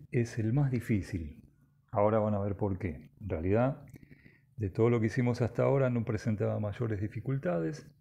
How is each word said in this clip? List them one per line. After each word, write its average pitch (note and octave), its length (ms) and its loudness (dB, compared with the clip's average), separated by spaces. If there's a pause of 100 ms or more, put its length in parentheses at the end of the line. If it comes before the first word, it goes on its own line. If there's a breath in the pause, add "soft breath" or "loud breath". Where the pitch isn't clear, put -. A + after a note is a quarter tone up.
(120)
es A#2 280 0
el A2 140 0
más C#3 180 2
difícil. F#2+ 720 -2 (480)
Ahora G#2+ 280 4
van G#2+ 140 2
a G2+ 60 0
ver G2 160 -2
por F#2+ 220 0
qué. - 340 -8 (100)
En G2+ 80 -8
realidad, G#2 560 0 (720 loud breath)
de G#2 120 -2
todo A2+ 200 4
lo A#2+ 100 4
que A2 80 2
hicimos A#2+ 340 0
hasta B2 220 0
ahora C3 260 4
no A#2+ 160 0
presentaba G#2+ 540 -2
mayores G#2+ 420 -4
dificultades D3 1000 -4